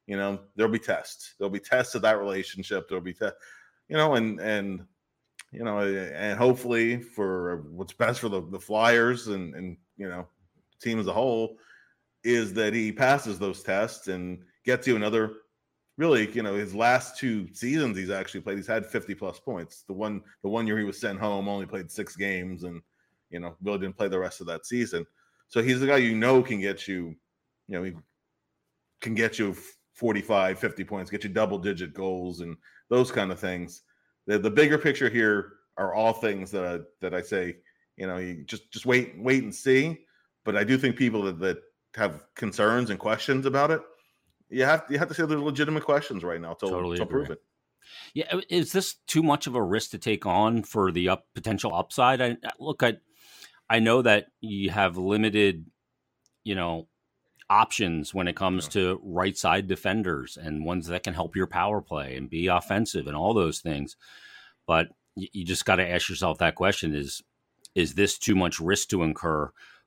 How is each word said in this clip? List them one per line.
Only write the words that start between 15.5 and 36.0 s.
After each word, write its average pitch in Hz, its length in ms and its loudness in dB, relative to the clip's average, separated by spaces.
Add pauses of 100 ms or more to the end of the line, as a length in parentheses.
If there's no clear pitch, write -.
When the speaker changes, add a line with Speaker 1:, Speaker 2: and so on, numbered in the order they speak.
Speaker 1:
really, 131 360 4
you 117 100 -2
know, 101 120 -2
his 101 200 -4
last 120 440 2
two 107 360 -4
seasons 127 420 -2
he's 92 140 -6
actually 95 300 -6
played, 98 160 -4
he's 98 100 -8
had 110 200 -2
fifty 104 280 -6
plus 92 260 -10
points. 90 460 -10
The 98 60 -10
one, 101 300 -6 (200)
the 101 60 -4
one 113 180 0
year 107 120 0
he 107 60 0
was 98 160 -6
sent 101 180 -4
home, 101 300 -2
only 101 180 -4
played 92 240 -10
six - 260 -10
games 92 480 -6
and, 85 180 -12 (480)
you 87 100 -10
know, 85 220 -12
really 101 160 -2
didn't 92 180 -6
play 101 120 -2
the 95 100 -2
rest 90 220 -6
of 87 80 -14
that 82 180 -10
season. 110 400 -2 (420)
So - 140 0
he's 127 180 2
the 135 60 2
guy 139 100 6
you 120 180 4
know 123 280 6
can 113 180 -2
get 98 260 -4
you, 87 300 -6 (520)
you 98 80 -8
know, 87 60 -4
he 92 100 -8 (1080)
can 113 140 -4
get 110 240 0
you 98 180 0 (380)
forty-five, 101 640 0
fifty 104 260 -4
points, 92 260 -10
get 104 140 -8
you 104 60 -6
double-digit 92 640 -2
goals 90 460 -6
and 85 160 -10 (320)
those 123 220 4
kind 95 220 -2
of 90 80 -10
things. 90 420 -8 (440)
The, 104 120 2
the 98 120 2
bigger 151 280 6
picture 139 300 0
here 110 460 2 (240)
are 95 160 -2
all 113 180 2